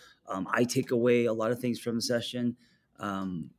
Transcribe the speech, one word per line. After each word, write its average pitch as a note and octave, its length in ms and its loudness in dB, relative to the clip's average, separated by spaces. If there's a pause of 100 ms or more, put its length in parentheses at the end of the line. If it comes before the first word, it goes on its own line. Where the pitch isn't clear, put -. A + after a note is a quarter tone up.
(280)
Um, F#2+ 240 -4
I A#2 140 4
take B2 260 0
away A#2+ 340 4
a A2 80 2
lot A2 180 0
of A#2+ 80 -4
things A#2+ 200 -2
from A#2 160 -4
the A#2 80 -2
session. A#2+ 520 -2 (440)
Um, F#2+ 600 -6